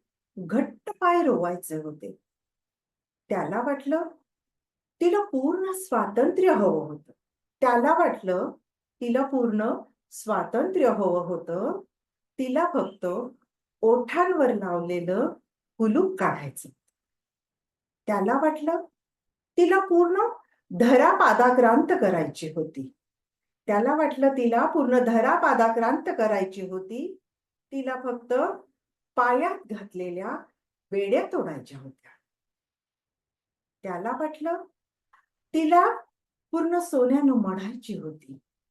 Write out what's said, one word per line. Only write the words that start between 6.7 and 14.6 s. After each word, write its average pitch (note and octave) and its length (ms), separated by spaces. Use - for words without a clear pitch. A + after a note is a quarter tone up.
होतं, - 260
त्याला B3 320
वाटलं A3+ 580
तिला B3+ 260
पूर्ण A3+ 420
स्वातंत्र्य C4 800
हवं F#3 320
होतं, F#3 600
तिला C4+ 360
फक्त G3+ 320
ओठांवर B3 760
लावलेलं F3+ 800